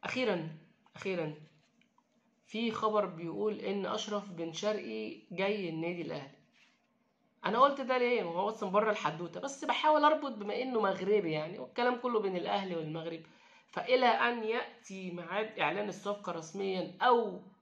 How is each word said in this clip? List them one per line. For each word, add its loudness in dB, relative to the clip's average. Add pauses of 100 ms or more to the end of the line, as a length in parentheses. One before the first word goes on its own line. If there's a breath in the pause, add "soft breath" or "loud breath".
اخيرا، -2 (380)
اخيرا، -4 (1120)
في -2
خبر 2
بيقول -4
ان -2
اشرف -4
بن -6
شرقي -4 (100)
جاي -2
النادي -4
الاهلي. -8 (1120 soft breath)
انا 2
قلت 6
ده 0
ليه؟ 4
ما -4
هو 0
اصلا -6
بره 4
الحدوته، -4
بس -8
بحاول 4
اربط 4
بما -4
انه 0
مغربي 2
يعني، -4
والكلام 0
كله 0
بين 0
الاهلي -2
والمغرب. -6 (460 loud breath)
فالى 2
ان 4
ياتي -6
ميعاد -4
اعلان 0
الصفقه -6
رسمياً -4
او 4 (200)